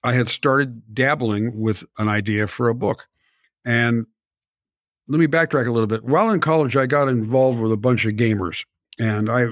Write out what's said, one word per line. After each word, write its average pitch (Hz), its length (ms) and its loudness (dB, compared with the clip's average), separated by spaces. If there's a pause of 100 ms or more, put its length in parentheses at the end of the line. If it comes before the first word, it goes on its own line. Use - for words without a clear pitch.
I 123 80 0
had 120 160 2
started 123 680 -2
dabbling 113 640 -2
with 110 260 -2 (140)
an 107 100 -2
idea 104 380 -2
for 120 220 -2
a 117 60 0
book. - 340 -6 (560)
And 117 420 0 (1040)
let 147 100 0
me 165 80 4
backtrack 151 400 0
a 123 60 0
little 113 160 2
bit. 110 160 -4
While 170 260 2
in 202 100 2
college, 156 360 0
I 135 100 2
got 143 220 2
involved 123 520 2
with 110 120 0
a 110 40 0
bunch 120 300 2
of 110 60 0
gamers. 107 520 -2 (340)
And 107 320 0
I 120 220 2